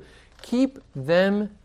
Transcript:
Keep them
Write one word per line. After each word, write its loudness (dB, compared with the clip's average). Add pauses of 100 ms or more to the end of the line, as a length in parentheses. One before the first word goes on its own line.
(420)
Keep -2 (160)
them 0 (140)